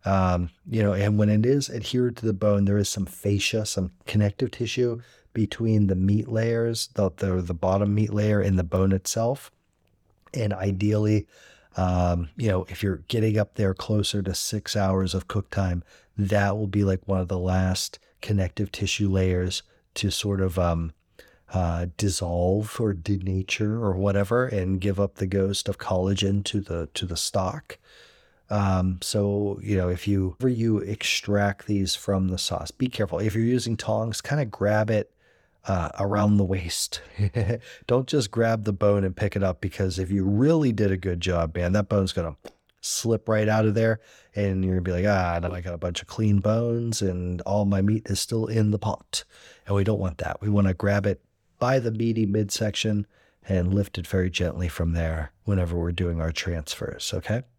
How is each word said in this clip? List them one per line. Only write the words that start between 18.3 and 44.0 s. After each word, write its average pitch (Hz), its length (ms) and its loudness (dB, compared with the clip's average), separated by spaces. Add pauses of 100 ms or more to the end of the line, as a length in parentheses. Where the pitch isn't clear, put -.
tissue - 360 -2
layers 92 540 0 (320)
to - 160 -2
sort 98 320 -2
of, 92 160 0
um, 85 360 0 (600)
uh, 87 320 0 (100)
dissolve 92 840 0
or 107 140 0
denature 95 840 -2
or 110 180 0
whatever 101 540 2
and 95 340 0
give 98 180 -2
up 98 160 0
the 98 120 -2
ghost 98 420 0
of 98 80 -4
collagen 98 680 0
to - 160 -2
the, 85 360 -6
to - 100 -4
the 85 120 -4
stock. - 600 -4 (720)
Um, 92 520 2
so, 101 600 0
you 101 160 0
know, 90 120 2
if 90 180 -4
you, 98 320 2
whenever 127 200 0
you 113 200 2
extract 101 880 -2
these 98 280 0
from 95 340 0
the 90 100 -4
sauce, - 320 -4
be - 160 -2
careful. 110 320 -4
If 107 160 0
you're 113 80 2
using 113 340 0
tongs, 110 440 -2
kinda 143 240 -2
grab 107 440 2
it, 107 220 0 (560)
uh, 87 220 -2 (100)
around 104 380 4
the 98 80 4
waist. 87 560 -4 (420)
<laughs> - 440 -6
Don't 131 200 2
just 127 240 0
grab 113 320 2
the 107 100 0
bone 101 300 2
and 92 120 -2
pick 104 200 -2
it 98 80 0
up, 92 160 0
because 92 400 -2
if 92 100 -2
you 98 140 2
really 131 480 4
did 104 180 2
a 95 80 2
good 90 220 -2
job, 85 340 0
man, 87 200 0
that 104 160 2
bone's 98 240 2
gonna 82 240 -4 (440)
slip - 460 -2
right 107 200 2
out 110 180 4
of 104 100 4
there, 113 240 2 (340)